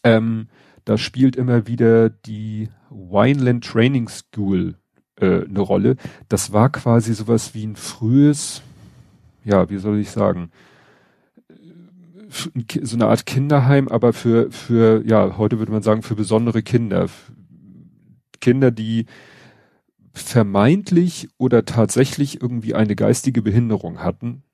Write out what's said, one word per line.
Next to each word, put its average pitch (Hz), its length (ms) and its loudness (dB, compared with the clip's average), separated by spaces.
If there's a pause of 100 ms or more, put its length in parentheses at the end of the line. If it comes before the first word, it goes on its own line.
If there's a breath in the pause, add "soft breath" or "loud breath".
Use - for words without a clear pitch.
Ähm, 113 440 2 (380 soft breath)
da 107 120 0
spielt 127 380 0
immer 123 320 0
wieder 113 420 2
die 107 600 -10 (200)
Wineland 120 760 0
Training 120 420 0
School, 92 680 -4 (420)
äh, 92 260 2
eine 98 160 -6
Rolle. 98 380 2 (320 loud breath)
Das - 240 -4
war 113 180 4
quasi 117 420 0
sowas 110 400 -2
wie 107 120 -10
ein 104 100 -10
frühes, 143 880 0 (840 soft breath)
ja, 95 260 2
wie 101 80 -6
soll 104 220 -2
ich 101 100 -4
sagen, 90 420 -2 (1800 soft breath)
f-, - 260 -12
ein 117 100 -6
Ki-, - 200 -8
so 113 100 -8
eine 113 120 2
Art 113 180 0
Kinderheim, 139 640 2
aber 117 240 2
für, 117 380 0
für, 110 540 2
ja, 95 320 2
heute 107 220 0
würde 107 140 -4
man 107 100 -2
sagen, 110 180 2
für 110 140 -6
besondere 110 480 0
Kinder. 101 400 -2
F-, - 280 -10 (1080)
Kinder, 127 320 4
die 110 340 -4 (1080 soft breath)
vermeintlich 147 1200 0
oder 120 260 2
tatsächlich 131 760 -2
irgendwie 117 320 -6
eine 104 220 0
geistige 113 480 0
Behinderung 107 560 -2
hatten 117 420 -8 (120)